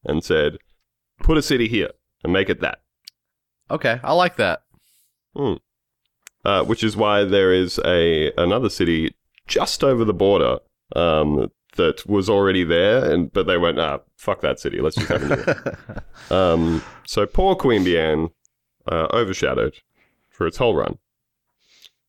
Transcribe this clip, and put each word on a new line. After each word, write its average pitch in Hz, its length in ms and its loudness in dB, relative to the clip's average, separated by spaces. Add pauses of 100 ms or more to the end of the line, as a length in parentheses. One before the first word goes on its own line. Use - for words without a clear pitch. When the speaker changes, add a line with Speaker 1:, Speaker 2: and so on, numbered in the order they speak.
Speaker 1:
and 78 180 -2
said, 78 340 0 (640)
"Put 156 160 4
a 147 40 2
city 123 260 0
here 110 240 -2 (320)
and 85 80 -2
make 95 180 0
it 85 120 -4
that." - 180 -6 (920)
Speaker 2:
Okay, 120 320 -2
I 131 120 -2
like 175 240 0
that. 95 240 0 (720)
Speaker 1:
Hmm. 120 200 -2 (920)
Uh, 98 180 2
which - 180 -4
is 107 140 -2
why 104 300 2
there 95 280 4
is 92 320 0
a, 82 520 2
another 98 320 0
city 82 460 -2 (320)
just - 360 -2
over 123 220 2
the 107 80 2
border, 85 460 2 (360)
um, 76 560 2 (240)
that 82 320 0
was 98 220 0
already 95 340 2
there, 92 480 2
and, 85 220 0
but 92 140 -2
they 90 100 2
went, 85 220 0
"Ah, 73 200 -2 (160)
fuck - 260 -6
that 67 200 -2
city, - 180 -6
let's 76 160 -2
just - 140 -6
have - 140 -2
a - 120 -2
new - 80 -4
one." - 340 -4 (540)
Speaker 2:
<laughs> - 0 -
Speaker 1:
Um, 82 520 2 (220)
so 104 200 -2
poor 190 300 2
Queanbeyan, 82 760 0 (580)
uh, 82 220 -2
overshadowed 95 640 -2 (540)
for - 180 -4
its 85 100 -6
whole 113 180 2
run. 50 220 -4 (1120)